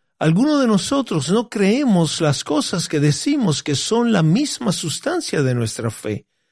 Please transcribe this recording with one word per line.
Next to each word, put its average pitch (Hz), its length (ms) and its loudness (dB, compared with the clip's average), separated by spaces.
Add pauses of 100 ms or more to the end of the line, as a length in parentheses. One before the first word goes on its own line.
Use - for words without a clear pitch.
(220)
algunos 240 380 2
de 254 80 2
nosotros 202 640 0
no 226 160 0
creemos 202 720 2
las 147 240 0
cosas 262 460 -2
que 156 100 -2
decimos 175 640 0
que 147 120 -2
son 233 360 0
la 185 100 2
misma 214 520 0
sustancia 180 720 -4
de 127 120 0
nuestra 117 360 -4
fe, - 360 -8 (240)